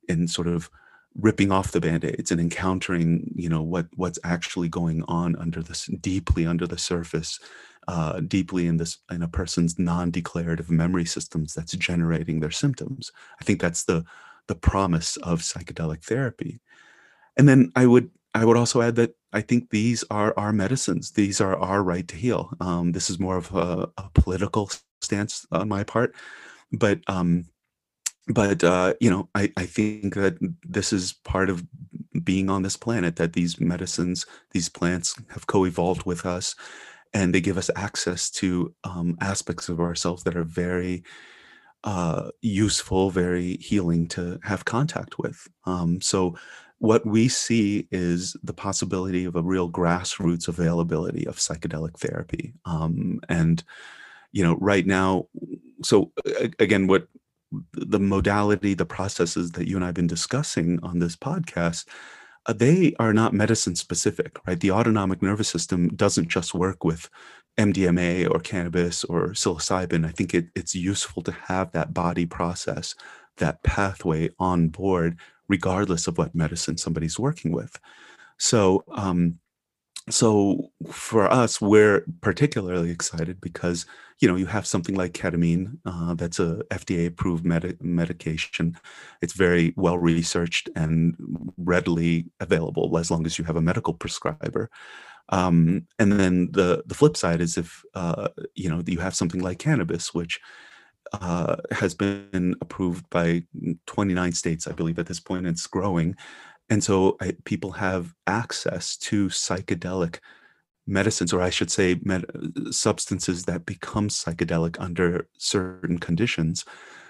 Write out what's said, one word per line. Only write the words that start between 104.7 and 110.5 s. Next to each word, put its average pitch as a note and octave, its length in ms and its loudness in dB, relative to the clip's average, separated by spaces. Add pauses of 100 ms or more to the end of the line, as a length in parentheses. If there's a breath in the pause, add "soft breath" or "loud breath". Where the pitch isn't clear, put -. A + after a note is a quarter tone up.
believe, E2 260 -2
at E2+ 80 -4
this F2 140 -10
point, F#2 260 -6
and E2+ 80 0
it's - 140 -8
growing. F2+ 480 0 (540 loud breath)
And G#2 120 2
so F#2+ 380 4
I, F#2 140 -4 (100)
people F#2 280 -4
have F#2 420 -4 (120)
access F#2 720 -4
to G2+ 300 0
psychedelic F2+ 920 -4 (640 soft breath)